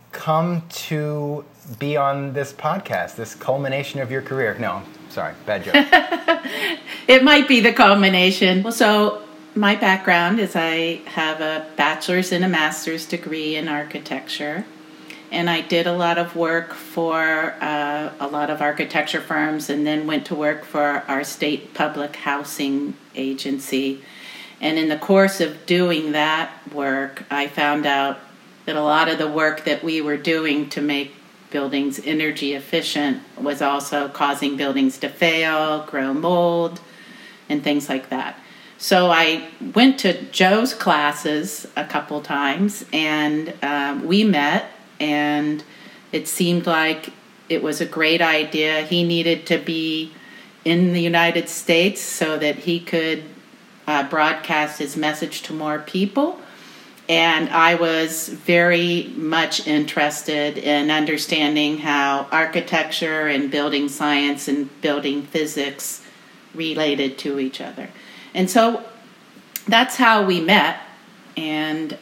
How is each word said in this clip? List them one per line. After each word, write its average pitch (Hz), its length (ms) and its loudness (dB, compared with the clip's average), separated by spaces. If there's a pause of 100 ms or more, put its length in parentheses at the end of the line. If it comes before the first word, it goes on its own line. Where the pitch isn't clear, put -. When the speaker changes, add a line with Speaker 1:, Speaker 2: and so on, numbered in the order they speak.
(120)
Speaker 1:
come 165 560 0
to 147 760 -4 (340)
be 143 180 -2
on 139 360 0
this 139 200 -6
podcast, 131 640 -4
this 113 180 -10
culmination 139 640 -4
of 123 100 -6
your 135 100 -4
career? 131 380 -2
No, 98 240 -4 (260)
sorry, 80 260 -6 (120)
bad 101 180 -2
joke. - 100 0
Speaker 2:
<laughs> 330 1080 0 (280)
It 262 140 10
might 294 240 8
be 247 140 6
the 233 120 6
culmination. 196 920 6
Well, 233 80 -2
so 208 500 4 (320)
my 208 220 4
background 190 640 4
is 180 160 -2
I 165 500 -2
have 156 340 -4
a 156 240 -4 (120)
bachelor's 180 560 0
and 180 120 2
a 185 40 2
master's 160 580 -2
degree 156 480 -6
in 156 140 -4
architecture. 151 960 -6 (680)
And 170 180 0
I 165 100 0
did 170 260 0
a 175 60 2
lot 170 260 0
of 170 180 -2
work 165 360 -2
for, 160 880 -2
uh, 147 600 -4
a 143 80 -4
lot 147 200 -2
of 151 120 -4
architecture 151 600 -2
firms 156 480 -4
and 147 180 -2
then 156 200 -2
went 151 200 -2
to - 80 -6
work 151 300 -2
for 147 440 -2
our 139 160 -2
state - 500 -4
public 147 420 -4
housing 143 800 -4 (200)
agency. 135 880 -4 (580)
And 160 180 0
in 156 100 0
the 156 80 0
course 196 440 4
of 156 260 -4
doing 175 460 2
that 156 400 0 (200)
work, 139 580 -4
I 143 180 -2
found 147 380 0
out 139 320 0 (480)
that 156 100 -4
a 151 60 0
lot 151 260 4
of 160 100 0
the 160 100 0
work 156 360 0
that 147 180 0
we 160 180 -2
were 147 160 -2
doing 151 540 0
to 147 100 -6
make 143 320 -2 (380)
buildings 139 540 -2
energy 151 500 -2
efficient 143 680 -2 (140)
was 143 240 -4
also 139 480 -2
causing 139 480 -2
buildings 135 420 0
to 143 100 -4
fail, 156 800 0
grow 135 280 -4
mold, 170 680 2 (680)
and 147 140 -2
things 147 260 0
like 135 220 -6
that. - 280 -6 (400)
So 180 320 4
I 165 380 4 (260)
went 262 260 8
to 175 260 0
Joe's 208 460 2
classes 151 920 0 (100)
a 147 80 -2
couple 151 380 -6
times, 147 680 -2
and, 151 720 0
uh, 143 400 -2
we 196 220 4
met, 165 460 2 (280)
and 147 640 0 (480)
it 156 160 -4
seemed 175 400 0
like 160 440 0 (400)
it 165 120 0
was 151 180 -2
a 165 60 -2
great 160 360 2
idea. 156 600 2
He 175 220 2
needed 165 420 0
to 165 120 2
be 160 540 -4 (520)
in 175 300 4
the 175 60 0
United 170 480 2
States 180 520 2
so 156 380 -4
that 147 220 -2
he 170 200 -2
could, 160 420 -2 (640)
uh, 143 220 0
broadcast 156 720 0
his 143 180 -6
message 151 460 -4
to - 100 -12
more 156 260 -4
people. 208 640 -2 (680)
And 165 420 2
I 165 260 4
was 160 520 0
very 175 840 2
much 160 520 -2
interested 151 920 0
in 147 320 0
understanding 151 880 0
how 139 540 0
architecture 160 960 -2
and 139 200 0
building 143 400 0
science 143 600 -2
and 139 200 -2 (120)
building 143 420 -2
physics 147 800 -6 (500)
related 151 640 -2
to 139 200 -4
each 131 220 -4
other. - 300 -12 (440)
And 180 160 0
so 233 320 4 (880)
that's 233 280 4
how 226 280 6
we 185 160 2
met, 165 400 2 (560)
and, 156 640 -4